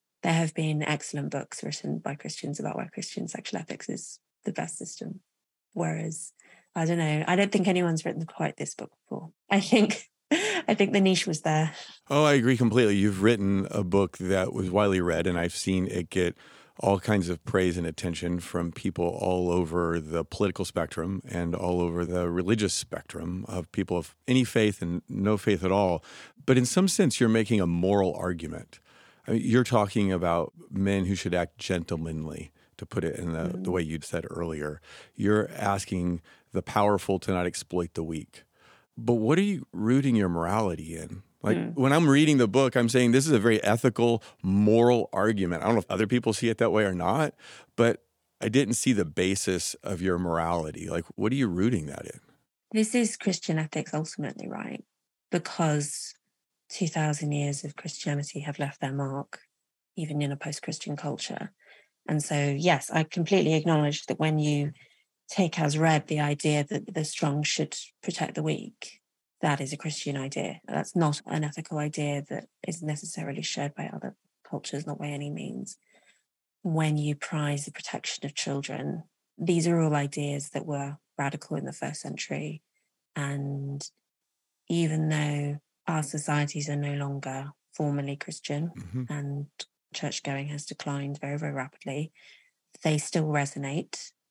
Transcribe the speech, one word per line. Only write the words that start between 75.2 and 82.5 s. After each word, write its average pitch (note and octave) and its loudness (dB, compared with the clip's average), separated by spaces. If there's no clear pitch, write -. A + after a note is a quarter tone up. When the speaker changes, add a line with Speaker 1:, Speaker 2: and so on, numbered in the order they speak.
Speaker 1:
means. C#3 -10
When D#3 0
you D3 -2
prize D3 -4
the D#3 -14
protection - -8
of D3 -8
children, C#3 -6
these E3+ 2
are E3+ 4
all D#3 4
ideas C#3+ -2
that C#3 -6
were C#3+ -6
radical C#3+ -4
in - -6
the C3+ -10
first D3 -8
century. D3+ -8